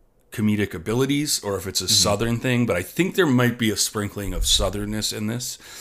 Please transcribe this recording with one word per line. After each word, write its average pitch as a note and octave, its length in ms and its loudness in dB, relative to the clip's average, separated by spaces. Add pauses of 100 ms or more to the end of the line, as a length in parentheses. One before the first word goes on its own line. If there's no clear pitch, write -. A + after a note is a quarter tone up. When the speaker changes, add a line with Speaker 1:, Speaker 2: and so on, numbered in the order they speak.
(320)
Speaker 1:
comedic G#2 420 0
abilities C3 720 0
or G2+ 140 -2
if F2+ 100 -6
it's - 140 -2
a - 20 -4
Speaker 2:
Mm-hmm. F2+ 80 -2
Speaker 1:
Southern A2+ 460 2
thing, A#2+ 280 2
but F#2+ 120 0
I - 40 0
think F#3 340 -2
there F#3 120 4
might B2 320 4
be A2 120 2
a G2 40 -2
sprinkling G2+ 580 -4
of F#2 100 -2
Southernness G#2 720 0
in G#2+ 120 -4
this. A#2+ 300 -6 (240)